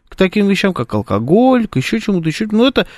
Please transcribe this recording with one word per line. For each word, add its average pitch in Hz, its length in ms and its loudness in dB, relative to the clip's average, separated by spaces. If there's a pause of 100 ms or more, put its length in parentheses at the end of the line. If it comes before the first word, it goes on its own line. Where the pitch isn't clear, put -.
(100)
к - 60 -20
таким 196 320 2
вещам, 190 260 0
как - 180 -6
алкоголь, 170 720 2
к - 100 -6
еще 131 220 -2
чему-то, 180 300 -2
еще. 160 220 -4
Ну, 220 160 2
это, 254 200 0 (120)